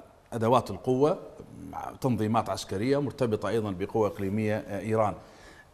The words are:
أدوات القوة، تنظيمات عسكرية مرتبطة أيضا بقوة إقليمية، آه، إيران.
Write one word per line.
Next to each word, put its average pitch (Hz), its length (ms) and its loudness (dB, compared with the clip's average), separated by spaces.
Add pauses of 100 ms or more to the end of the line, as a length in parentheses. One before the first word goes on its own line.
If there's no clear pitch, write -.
(340)
أدوات 113 380 4
القوة، 135 480 2 (840)
تنظيمات 110 480 2
عسكرية 113 520 0
مرتبطة 113 480 0
أيضا 107 220 0
بقوة 101 360 0
إقليمية، 107 500 0
آه، 98 220 -6
إيران. 107 340 2 (600)